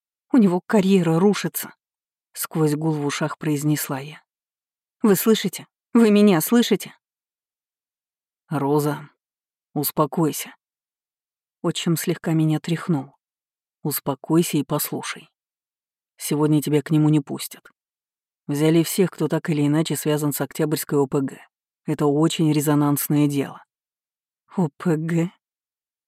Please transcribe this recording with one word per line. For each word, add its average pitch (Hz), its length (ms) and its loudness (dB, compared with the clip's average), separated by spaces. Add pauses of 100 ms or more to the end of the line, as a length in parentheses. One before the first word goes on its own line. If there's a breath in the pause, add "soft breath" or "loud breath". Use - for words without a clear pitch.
(340)
У 294 40 4
него 185 280 4
карьера 185 520 2
рушится!" 185 560 0 (600)
Сквозь 151 420 -2
гул 160 160 -2
в 147 140 -4
ушах 147 320 -4
произнесла 147 640 -2
я. 151 220 -16 (800)
"Вы 208 140 4
слышите? 208 500 0 (280)
Вы 226 180 6
меня 202 300 6
слышите?" - 520 0 (1600)
"Роза, 147 600 -2 (640)
успокойся". 151 800 -2 (1080)
Отчим 170 360 -2
слегка - 340 -6
меня 156 300 0
тряхнул. 160 540 -4 (680)
"Успокойся 160 720 -2
и 143 60 0
послушай. - 640 -8 (880)
Сегодня 151 460 0
тебя 147 200 0
к - 80 -16
нему 151 200 4
не 151 100 4
пустят. - 500 -10 (800)
Взяли 156 360 2
всех, 180 280 0
кто 180 160 -4
так 160 220 -4
или 147 180 0
иначе 151 300 0
связан 151 340 -2
с - 80 -8
Октябрьской 151 600 -2
О 139 80 2
П 147 120 -2
Г. 135 180 -6 (480)
Это 156 200 -2
очень 151 480 2
резонансное 147 760 2
дело". 143 340 -4 (920)
"О 170 220 0
П 175 180 0
Г?" 165 360 -2 (760)